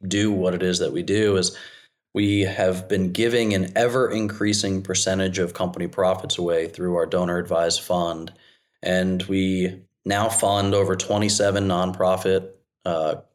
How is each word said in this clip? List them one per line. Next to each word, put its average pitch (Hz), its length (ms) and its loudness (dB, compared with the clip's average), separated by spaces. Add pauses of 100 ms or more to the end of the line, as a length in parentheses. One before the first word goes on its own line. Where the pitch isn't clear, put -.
do 101 240 2
what 92 220 0
it 90 80 -2
is 90 180 2
that 82 140 -2
we 87 80 -2
do 101 360 2
is 87 200 -2 (560)
we 101 280 2
have 92 460 0
been 95 240 0
giving 113 440 0
an 90 200 -2
ever-increasing 104 1080 0
percentage 95 560 0
of 87 160 -2
company 90 320 -4
profits 92 500 -2
away 85 300 0
through 90 280 -4
our 82 120 0
donor-advised 87 720 0
fund. 85 500 -4 (520)
And 92 400 0
we 95 580 0 (240)
now 104 240 0
fund 101 460 2
over 95 200 2
twenty-seven 101 720 0
nonprofit, 92 840 2 (360)
uh, 80 300 0 (200)